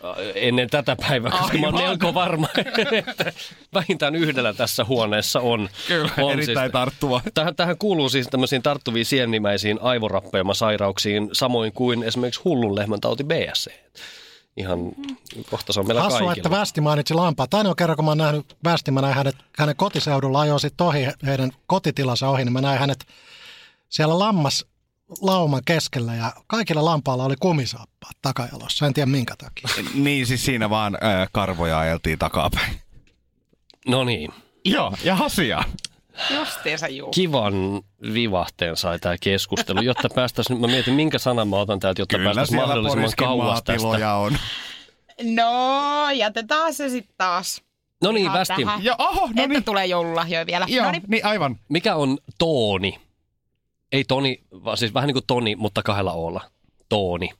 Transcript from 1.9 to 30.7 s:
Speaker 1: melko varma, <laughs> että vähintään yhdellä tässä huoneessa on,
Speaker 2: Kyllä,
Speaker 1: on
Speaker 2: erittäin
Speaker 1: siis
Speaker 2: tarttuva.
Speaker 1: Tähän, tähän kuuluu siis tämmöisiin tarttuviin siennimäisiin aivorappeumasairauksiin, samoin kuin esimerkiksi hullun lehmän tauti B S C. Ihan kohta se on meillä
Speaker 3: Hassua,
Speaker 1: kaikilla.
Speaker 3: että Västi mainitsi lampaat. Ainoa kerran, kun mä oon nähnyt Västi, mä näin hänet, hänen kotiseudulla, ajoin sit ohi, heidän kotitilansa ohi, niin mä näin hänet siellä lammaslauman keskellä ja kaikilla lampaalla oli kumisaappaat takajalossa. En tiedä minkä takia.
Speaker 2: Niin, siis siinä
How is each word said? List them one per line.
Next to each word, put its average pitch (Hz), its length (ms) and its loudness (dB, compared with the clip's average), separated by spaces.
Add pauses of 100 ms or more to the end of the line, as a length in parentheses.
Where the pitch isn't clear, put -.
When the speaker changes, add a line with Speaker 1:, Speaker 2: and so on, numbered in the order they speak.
Speaker 1:
melko 170 240 0
varma, 165 380 0
<laughs> - 40 -2 (520)
että 175 240 -4 (420)
vähintään 160 400 0
yhdellä 131 400 2
tässä 117 300 0
huoneessa 107 560 2
on, 117 280 0 (200)
Speaker 2:
Kyllä, 165 300 2
Speaker 1:
on 143 140 2
Speaker 2:
erittäin 139 340 0
Speaker 1:
siis 123 60 -4
Speaker 2:
tarttuva. 127 480 0 (140)
Speaker 1:
Tähän, 160 220 0
tähän 175 220 0
kuuluu 165 300 2
siis 123 200 0
tämmöisiin 127 340 0
tarttuviin 123 440 0
siennimäisiin 107 760 2
aivorappeumasairauksiin, 104 1500 0
samoin 117 400 0
kuin 120 300 0
esimerkiksi 120 420 -2
hullun 117 320 2
lehmän 104 240 -2
tauti 120 240 0
B 151 60 -6 (240)
S - 140 -4
C. - 160 -20 (720)
Ihan 92 220 -2 (720)
kohta - 220 -4
se 101 80 0
on 95 60 0
meillä 117 160 2
Speaker 3:
Hassua, 131 160 2
Speaker 1:
kaikilla. 98 300 0
Speaker 3:
että 190 120 2
Västi 180 200 -2
mainitsi 151 340 2
lampaat. 165 400 2
Ainoa 202 200 2
kerran, 160 220 2
kun 156 80 0
mä 156 60 4
oon 151 80 4
nähnyt 151 460 0
Västi, 170 260 2
mä 135 120 2
näin 139 120 0
hänet, 135 220 0 (220)
hänen 151 180 0
kotiseudulla, 143 640 0
ajoin 147 200 2
sit 147 200 -4
ohi, 147 260 2 (200)
heidän 131 240 0 (160)
kotitilansa 135 640 0
ohi, 131 160 2
niin 120 80 0
mä 127 80 0
näin 139 180 2
hänet 139 280 -2 (840)
siellä 156 300 2
lammaslauman 175 1500 0
keskellä 127 500 -2
ja 113 180 -4 (140)
kaikilla 165 380 0
lampaalla 135 400 0
oli 135 160 0
kumisaappaat - 840 -2
takajalossa. 123 640 -4
En 139 80 2
tiedä 135 160 2
minkä 135 280 0
takia. - 300 -12 (260)
Speaker 2:
Niin, 139 320 2
siis 123 180 0
siinä 110 260 2